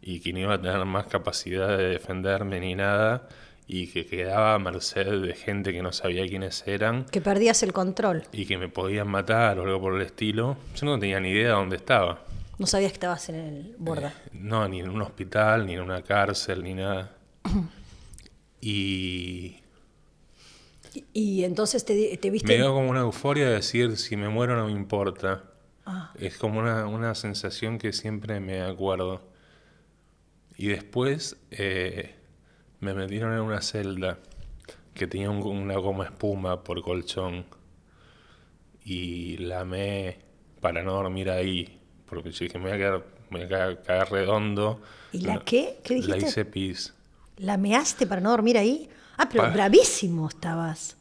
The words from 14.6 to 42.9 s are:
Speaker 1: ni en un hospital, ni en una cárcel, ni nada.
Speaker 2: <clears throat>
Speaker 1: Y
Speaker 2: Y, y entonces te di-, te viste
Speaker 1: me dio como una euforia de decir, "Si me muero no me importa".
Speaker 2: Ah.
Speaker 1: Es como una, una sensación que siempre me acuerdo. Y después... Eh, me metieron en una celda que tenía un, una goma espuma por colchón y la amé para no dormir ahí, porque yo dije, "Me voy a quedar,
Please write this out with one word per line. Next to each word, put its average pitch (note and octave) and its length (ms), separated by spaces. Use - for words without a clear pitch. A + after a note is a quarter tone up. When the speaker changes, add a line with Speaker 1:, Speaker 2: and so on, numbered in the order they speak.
Speaker 1:
ni F#2 140
en F#2 80
un G#2 120
hospital, G#2+ 640
ni F2+ 100
en F2+ 40
una F#2 220
cárcel, G2 600
ni F2+ 120
nada. F#2+ 420
Speaker 2:
<clears throat> F3 360
Speaker 1:
Y F#2 960
Speaker 2:
Y, - 200
y G3+ 300
entonces G#3+ 420
te A3 80
di-, G3+ 240
te G3 120
viste G3 180
Speaker 1:
me A2 80
dio C3+ 180
como C3+ 160
una B2+ 120
euforia C#3 460
de A#2+ 80
decir, A2+ 420
"Si - 200
me G#2 120
muero A#2+ 260
no A2+ 100
me G#2+ 60
importa". G2 720
Speaker 2:
Ah. F#3 340
Speaker 1:
Es F#2 180
como A2 220
una, A2+ 280
una A2+ 280
sensación A2 640
que G#2 160
siempre G#2+ 460
me F#2+ 220
acuerdo. F#2 600
Y G2+ 100
después... B2+ 680
Eh, F#2+ 640
me G2 140
metieron G2+ 400
en A2+ 80
una G#2+ 200
celda F#2 580
que F2+ 140
tenía G2 220
un, G2+ 160
una G2 320
goma F#2+ 280
espuma F#2+ 580
por F2+ 180
colchón F2+ 640
y F2 540
la F2+ 240
amé F#2+ 580
para E2+ 220
no F#2+ 100
dormir F#2+ 360
ahí, F#2 500
porque E2 240
yo - 140
dije, F2 120
"Me F#2 80
voy F#2+ 80
a G#2 40
quedar, G2 280